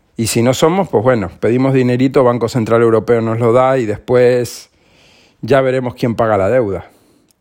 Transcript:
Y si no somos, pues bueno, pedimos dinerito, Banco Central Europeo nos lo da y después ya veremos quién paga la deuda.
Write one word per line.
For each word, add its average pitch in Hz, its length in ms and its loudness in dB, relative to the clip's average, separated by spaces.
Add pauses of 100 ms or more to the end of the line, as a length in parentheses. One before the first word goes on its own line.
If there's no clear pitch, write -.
(180)
Y 113 80 -4
si 113 160 -2
no 123 140 0
somos, 170 340 0
pues 107 140 0
bueno, 113 260 0 (100)
pedimos 127 360 0
dinerito, 131 480 2
Banco 120 260 0
Central 113 320 0
Europeo 113 400 2
nos 113 180 -4
lo 117 140 2
da 131 240 2
y 123 80 -2
después 123 880 -2 (680)
ya 135 200 2
veremos 127 320 -2
quién 117 220 -4
paga 110 200 0
la 98 140 0
deuda. 107 400 -2 (520)